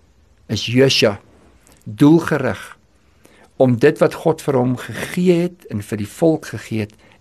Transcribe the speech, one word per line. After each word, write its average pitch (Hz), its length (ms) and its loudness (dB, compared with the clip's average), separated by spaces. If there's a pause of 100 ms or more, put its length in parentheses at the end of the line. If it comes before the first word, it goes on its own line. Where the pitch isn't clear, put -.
(520)
is 110 160 -4
Josua 123 480 2 (680)
doelgerig 139 760 2 (960)
om 123 240 4
dit 156 220 4
wat 156 220 0
God 160 200 -2
vir 135 140 0
hom 127 220 0
gegee 175 680 -2
het 180 260 -12
en 104 80 -6
vir 101 220 -8
die 101 80 -8
volk 160 420 -2
gegee 110 320 -8
het, - 100 -16 (260)